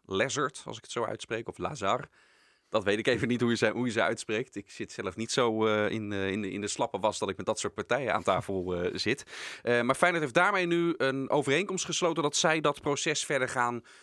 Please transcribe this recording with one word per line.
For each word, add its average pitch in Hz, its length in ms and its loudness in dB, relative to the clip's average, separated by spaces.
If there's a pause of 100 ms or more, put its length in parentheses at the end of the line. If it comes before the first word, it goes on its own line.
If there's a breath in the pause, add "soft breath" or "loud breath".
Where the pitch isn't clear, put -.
Lazard, 131 600 -2
als 107 100 -10
ik - 60 -16
het - 100 -16
zo 120 120 -2
uitspreek, 110 440 -6
of - 100 -12
Lazar. 101 500 -2 (600 soft breath)
Dat 107 160 -8
weet 101 140 2
ik 113 80 -2
even 120 220 2
niet 117 120 2
hoe 120 100 4
je 113 60 2
ze, 110 140 4
hoe 123 160 -2
je 117 60 -2
ze 110 100 2
uitspreekt. 110 540 -2
Ik 101 140 -12
zit - 220 -10
zelf 95 240 -6
niet 113 160 -6
zo, 110 340 4
eh, 107 240 4
in, 104 220 -4
eh, 98 180 0
in 104 120 -2
de, 95 80 -4
in 101 100 -6
de 101 80 -4
slappe - 300 -2
was 101 200 0
dat 101 100 -2
ik 95 80 -4
met 95 100 -6
dat 110 120 0
soort - 160 -4
partijen 117 400 0
aan 85 80 0
tafel, 90 600 0
eh, 90 120 0
zit. - 300 -2 (380 loud breath)
Eh, 120 180 2
maar 123 140 2
Feyenoord 175 280 2
heeft 123 120 -4
daarmee 185 320 4
nu 170 300 2
een 135 340 0
overeenkomst 151 540 2
gesloten 165 380 0
dat 147 140 0
zij 160 240 4
dat 147 200 2
proces 147 440 0
verder 127 240 0
gaan 120 340 0 (200 loud breath)